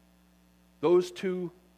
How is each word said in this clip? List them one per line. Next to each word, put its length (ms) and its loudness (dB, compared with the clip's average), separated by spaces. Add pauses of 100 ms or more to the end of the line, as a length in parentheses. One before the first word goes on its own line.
(800)
Those 300 4
two 400 -6 (260)